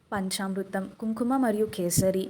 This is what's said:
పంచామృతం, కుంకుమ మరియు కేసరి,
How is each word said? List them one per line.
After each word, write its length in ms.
పంచామృతం, 720
కుంకుమ 440
మరియు 220
కేసరి, 520